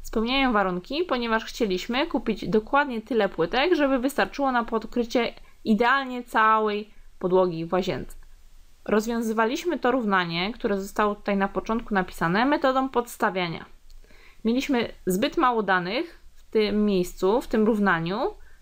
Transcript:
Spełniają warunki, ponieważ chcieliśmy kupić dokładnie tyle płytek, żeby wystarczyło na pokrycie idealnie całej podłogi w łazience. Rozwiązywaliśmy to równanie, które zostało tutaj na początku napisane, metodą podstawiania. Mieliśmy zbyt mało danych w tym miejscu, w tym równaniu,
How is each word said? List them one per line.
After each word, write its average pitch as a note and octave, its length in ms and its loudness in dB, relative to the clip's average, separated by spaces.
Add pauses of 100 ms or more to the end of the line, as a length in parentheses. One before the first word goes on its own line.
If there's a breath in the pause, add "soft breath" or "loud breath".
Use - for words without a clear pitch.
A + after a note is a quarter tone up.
Spełniają B3+ 520 0
warunki, G3 500 -2
ponieważ A#3 420 -2
chcieliśmy A#3 640 -2
kupić A3 420 -4
dokładnie A3+ 520 0
tyle G#3+ 280 0
płytek, B3+ 460 2
żeby C4+ 240 2
wystarczyło C#4 520 0
na A#3 120 0
pokrycie A#3 720 -2 (300 soft breath)
idealnie B3 600 2
całej A3 720 2 (260 soft breath)
podłogi F3+ 460 2
w E3+ 80 -4
łazience. F3+ 420 -2 (720)
Rozwiązywaliśmy A#3 920 0
to B3 120 2
równanie, G3 600 0
które G3+ 280 -2
zostało G#3 340 0
tutaj G3+ 220 -2
na G3 100 2
początku A3 460 -4
napisane, F#3 520 0
metodą C4+ 440 2
podstawiania. F#3 760 -2 (800 soft breath)
Mieliśmy A#3+ 480 0 (120)
zbyt G#3 320 0
mało B3 260 2
danych G3 580 -2 (140)
w - 80 -20
tym G#3+ 420 0
miejscu, F#3+ 560 2
w - 60 -12
tym A3 180 2
równaniu, G3+ 680 0 (280 soft breath)